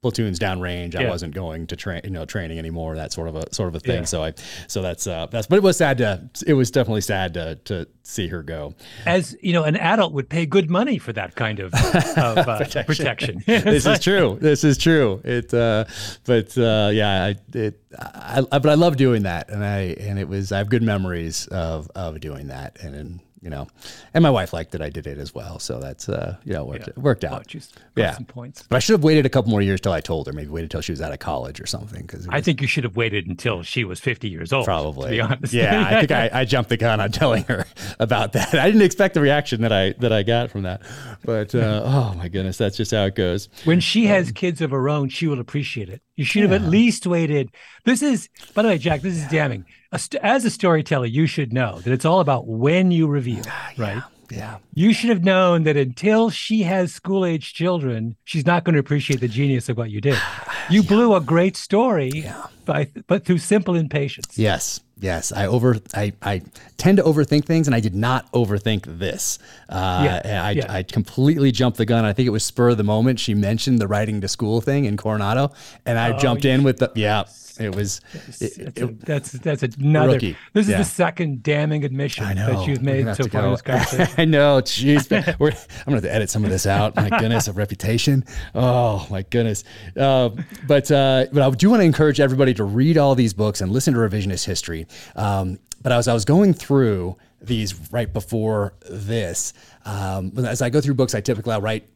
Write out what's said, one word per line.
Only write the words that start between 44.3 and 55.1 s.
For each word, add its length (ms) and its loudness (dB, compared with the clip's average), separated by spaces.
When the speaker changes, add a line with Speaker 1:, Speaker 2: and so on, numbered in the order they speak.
Speaker 2:
kids 260 -4
of 100 -2
her 180 0
own, 200 0
she 180 -4
will 140 -2
appreciate 480 -6
it. 140 -16
You 100 -4
should 160 2
have 100 4
at 80 2
Speaker 1:
Yeah. 80 -2
Speaker 2:
least 380 2
waited. 420 0
This 180 2
is, 260 0
by 100 0
the 60 4
way, 80 4
Jack, 240 0
this 160 -4
is 120 -6
damning. 360 0
A 60 -6
st-, 240 -6
as 220 2
a 60 2
storyteller, 560 2
you 200 2
should 260 -2
know 280 -2
that 120 0
it's 120 0
all 160 4
about 260 0
when 460 2
you 160 4
reveal, 400 -2
Speaker 1:
Ah, 280 -12
Speaker 2:
right? 200 -4
Speaker 1:
yeah, 60 -8
yeah. 260 -12
Speaker 2:
You 180 4
should 180 0